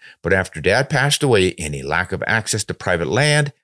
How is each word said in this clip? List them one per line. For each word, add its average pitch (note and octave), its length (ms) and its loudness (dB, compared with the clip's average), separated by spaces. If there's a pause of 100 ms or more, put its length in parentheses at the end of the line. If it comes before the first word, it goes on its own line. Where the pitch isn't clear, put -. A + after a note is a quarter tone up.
(220)
but F2 120 2
after F#2 260 -2
Dad A2 300 2
passed C#3+ 320 0
away, G#2 340 4
any D2 260 -6
lack D#2+ 300 -2
of F#2 140 -6
access F#2+ 380 -2
to - 100 -8
private E2 340 -2
land, D3 560 0